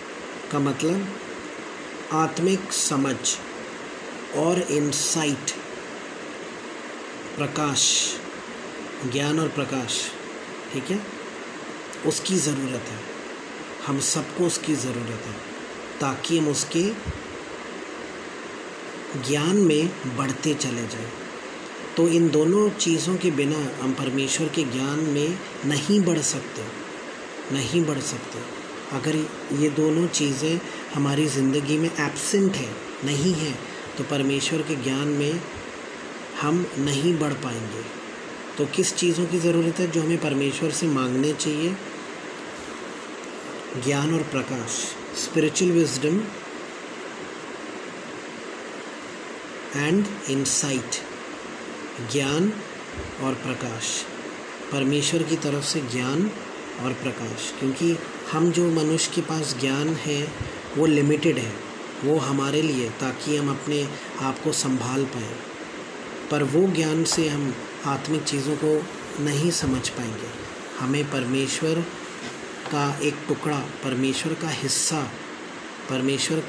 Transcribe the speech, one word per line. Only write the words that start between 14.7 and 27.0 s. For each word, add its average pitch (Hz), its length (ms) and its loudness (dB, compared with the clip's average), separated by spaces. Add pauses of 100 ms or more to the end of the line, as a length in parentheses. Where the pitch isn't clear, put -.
ज़रूरत 117 500 -4
है 107 80 -8 (680)
ताकि 143 380 2
हम 156 80 4
उसके 170 440 2 (2500)
ज्ञान 151 280 4
में 165 320 8 (280)
बढ़ते 135 360 2
चले 120 340 0
जाएं। 113 240 -6 (840)
तो 165 100 8
इन 170 220 8
दोनों 175 400 8
चीज़ों 165 480 2
के 180 140 4
बिना 139 520 0
हम 131 100 2
परमेश्वर 135 540 0
के 156 160 2
ज्ञान 135 360 0
में 156 400 2 (260)
नहीं 147 360 6
बढ़ 170 200 6
सकते, - 420 -2 (920)